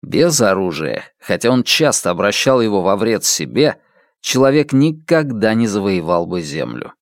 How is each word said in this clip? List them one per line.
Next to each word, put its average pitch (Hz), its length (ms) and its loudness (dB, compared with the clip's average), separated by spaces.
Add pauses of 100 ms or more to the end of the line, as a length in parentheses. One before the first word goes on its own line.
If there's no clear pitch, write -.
Без 151 400 0
оружия, 87 640 0 (160)
хотя 107 320 -2
он 127 120 2
часто - 460 0
обращал 101 520 0
его 104 200 0
во 95 140 2
вред 110 300 -2
себе, 95 560 -2 (400)
человек 135 500 2
никогда 139 840 0
не 113 140 2
завоевал 90 580 0
бы 87 160 -6
землю. 67 520 -8 (120)